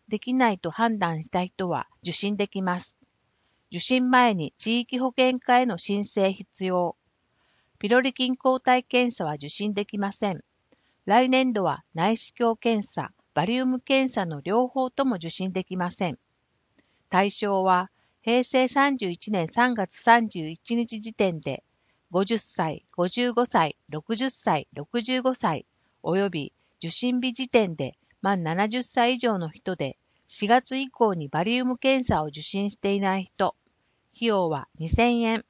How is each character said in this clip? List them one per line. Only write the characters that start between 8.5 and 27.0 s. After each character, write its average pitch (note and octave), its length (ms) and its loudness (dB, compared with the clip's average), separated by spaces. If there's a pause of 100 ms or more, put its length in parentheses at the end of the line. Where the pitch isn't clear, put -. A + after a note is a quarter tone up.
体 B3+ 240 2
検 B3 280 0
査 F#3+ 120 -6
は D3+ 100 -2
受 C#3+ 140 -10
診 G#3 240 -4
で G#3 140 -2
き G#3 120 -10
ま G3 140 -2
せ G3+ 200 -2
ん。 - 120 -10 (600)
来 B3 240 4
年 C4 240 4
度 G3+ 120 0
は C#3+ 180 -2 (120)
内 G3 220 2
視 - 160 -10
鏡 A3+ 260 0
検 A3 300 0
査、 - 220 -8 (240)
バ D3 100 2
リ A#3 140 0
ウ B3+ 80 0
ム B3+ 140 0
検 C4 320 2
査 G3 120 -2
の D3+ 160 -8
両 A#3 280 0
方 C4 220 -2
と C#4 140 -2
も B3 120 -2
受 E3 140 -8
診 F#3 220 -6
で F#3 120 -4
き F#3 120 -10
ま F3 140 -2
せ F3 200 -4
ん。 - 80 -10 (920)
対 F#3+ 220 2
象 G3 340 -2
は、 F#3 260 2 (320)
平 A#3+ 220 2
成 B3+ 240 2
三 C#4 300 2
十 F#3 120 -2
一 F#3+ 220 -8
年 F3 160 0
三 B3 260 2
月 G3+ 220 -4
三 A#3 320 4
十 D#3+ 200 -6
一 E3 280 -6
日 A3+ 240 -4
時 A3 120 -12
点 F3+ 280 0
で、 - 240 -8 (480)
五 F#3 120 2
十 G#3+ 140 -2
歳、 - 460 -6 (120)
五 F3 120 0
十 B3 240 0
五 A#3+ 140 2
歳、 E3 300 2 (120)
六 D3+ 260 -6
十 B3 160 -2
歳、 - 440 -2
六 - 280 -6
十 B3+ 200 -2
五 B3+ 120 0
歳、 E3 320 -4 (380)
お E3 120 0
よ G3 140 0
び D3+ 220 -6 (260)
受 E3 120 -8
診 B3 300 -2